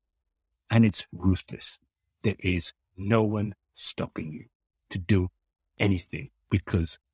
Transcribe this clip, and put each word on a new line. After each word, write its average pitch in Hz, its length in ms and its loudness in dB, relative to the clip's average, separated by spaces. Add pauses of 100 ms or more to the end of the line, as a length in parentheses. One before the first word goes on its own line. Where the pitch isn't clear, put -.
(720)
and 113 140 8
it's 107 280 2
ruthless. - 680 -2 (440)
There 101 160 -2
is 90 340 -2 (240)
no 107 280 2
one 107 300 -2 (200)
stopping - 580 -6
you 78 140 -14 (440)
to - 80 -6
do 90 300 2 (500)
anything 101 520 -2 (200)
because 87 480 0 (160)